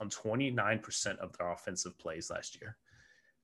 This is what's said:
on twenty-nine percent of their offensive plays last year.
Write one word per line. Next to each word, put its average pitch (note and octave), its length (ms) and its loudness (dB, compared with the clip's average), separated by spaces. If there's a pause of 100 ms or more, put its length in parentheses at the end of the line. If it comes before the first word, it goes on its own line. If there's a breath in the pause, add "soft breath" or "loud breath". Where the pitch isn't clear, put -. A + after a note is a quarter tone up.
on G#2 80 -2
twenty-nine A2 680 4
percent - 400 -2
of F#2 180 -6
their F2 160 0
offensive F2+ 460 -4
plays D#2+ 320 -4
last - 280 -6
year. - 200 -10 (640 soft breath)